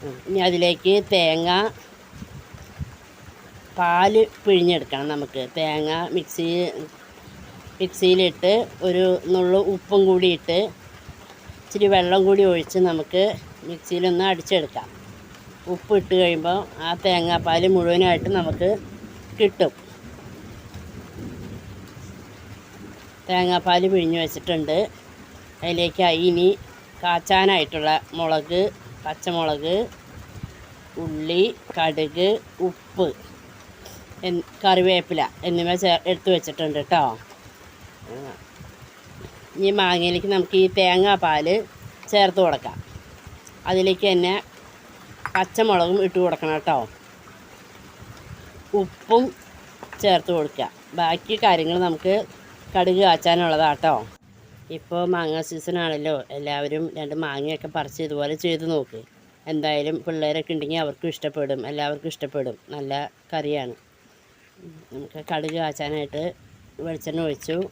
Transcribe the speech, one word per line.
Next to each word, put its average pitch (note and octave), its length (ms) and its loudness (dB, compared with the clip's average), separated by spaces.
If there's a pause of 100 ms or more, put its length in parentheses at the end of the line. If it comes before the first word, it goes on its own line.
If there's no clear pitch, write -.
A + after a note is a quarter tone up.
ഉം, C#3+ 120 -10 (140)
ഇനി F#3+ 120 0
അതിലേക്ക് F3+ 600 2 (100)
തേങ്ങ, F3 580 2 (2000)
പാല് F#3 480 4 (180)
പിഴിഞ്ഞെടുക്കണം E3+ 640 2
നമുക്ക്. C#3 480 -6
തേങ്ങ D#3 580 -2
മിക്സി, E3+ 580 -4 (1080)
മിക്സിയിലിട്ട് F#3 880 2 (160)
ഒരു F#3 440 2
നുള്ളു F#3 320 4 (160)
ഉപ്പും G3 340 2
കൂടി F#3 180 4
ഇട്ട് F3 320 0 (1040)
ഇച്ചിരി G3+ 220 0
വെള്ളം F#3+ 380 4
കൂടി G3 200 6
ഒഴിച്ച് F3+ 340 2
നമുക്ക് F3+ 580 2 (260)
മിക്സിയിലൊന്ന് F3 640 -2
അടിച്ചെടുക്കാം. E3+ 640 -2 (800)
ഉപ്പ് F3+ 300 -2
ഇട്ട് F#3+ 180 0
കഴിയുമ്പോൾ F3 520 2 (200)
ആ E3+ 80 -2 (100)
തേങ്ങാപ്പാൽ F3 640 2
മുഴുവനായിട്ട് F3 600 4 (100)
നമുക്ക് F3 400 0 (600)
കിട്ടും. G3 320 2 (3500)
തേങ്ങാപ്പാൽ F3+ 600 2
പിഴിഞ്ഞ് E3+ 300 2
വെച്ചിട്ടുണ്ട്. D#3+ 720 -2 (720)
അതിലേക്കായി F3 540 0
ഇനി F3 420 4 (440)
കാച്ചാനായിട്ടുള്ള E3+ 1000 2 (140)
മുളക്, E3 560 0 (360)
പച്ചമുളക്, E3 840 -2 (1120)
ഉള്ളി, E3 520 0 (220)
കടുക്, D#3+ 640 0 (220)
ഉപ്പ്, F3 540 -2 (1120)
എൻ-, F3 180 -4 (200)
കറിവേപ്പില F3+ 640 2 (160)
എന്നിവ F3 300 -2
ചേ-, F3+ 320 2
എടുത്ത് F3+ 280 -2
വെച്ചിട്ടുണ്ട് D#3 440 -6 (120)
ട്ടോ. C#3 280 2 (920)
ആ, C3 220 -14 (1200)
ഇനി G3 140 2
മാങ്ങയിലേക്ക് F3+ 640 2
നമുക്ക് F#3 220 0
ഈ F#3 120 6 (100)
തേങ്ങാപ്പാൽ F#3 840 4 (480)
ചേർത്ത് G3 280 4
കൊടുക്കാം. C#3+ 440 0 (840)
അതിലേക്ക് F#3+ 460 2
തന്നെ F3+ 300 0 (920)
പച്ചമുളകും F#3+ 720 2
ഇട്ട് F#3 140 0
കൊടുക്കണം D#3+ 400 0
ട്ടോ. C#3 300 -2 (1900)
ഉപ്പും A#3 540 0 (680)
ചേർത്ത് F3+ 300 4
കൊടുക്കുക. D3 380 -2 (240)
ബാക്കി E3+ 480 -2
കാര്യങ്ങൾ E3+ 360 4
നമുക്ക് F#3 480 0 (500)
കടുക് F#3 200 4
കാച്ചാനുള്ളതാ E3+ 760 4 (120)
ട്ടോ. B2 220 2 (680)
ഇപ്പോൾ F3 380 -4
മാങ്ങ D#3+ 260 -2
സീസൺ E3+ 380 -6
ആണല്ലോ, D#3 520 -2
എല്ലാവരും C#3+ 680 -6
രണ്ട് D3+ 160 -8
മാങ്ങയൊക്കെ D3+ 540 -6
പറിച്ച് D#3 340 -6
ഇതുപോലെ D3 320 -4
ചെയ്ത് D#3+ 360 -4
നോക്ക്. C3+ 300 -4 (460)
എന്തായാലും D3+ 600 -2
പിള്ളേരൊക്കെ D#3 480 -4
ഉണ്ടെങ്കിൽ D#3 240 -4
അവർക്കും D3+ 300 -6
ഇഷ്ടപ്പെടും, C#3 600 -6
എല്ലാവർക്കും D3 400 -6
ഇഷ്ടപ്പെടും. C3+ 480 -8 (120)
നല്ല C#3 420 -8 (220)
കറിയാണ്. D3 420 -6 (1160)
നമുക്ക് C#3+ 400 -14
കടുക് D#3 220 -4
കാച്ചാനായിട്ട് D3+ 800 -6 (460)
വെളിച്ചെണ്ണ D#3+ 400 -8
ഒഴിച്ചു. D#3+ 520 -6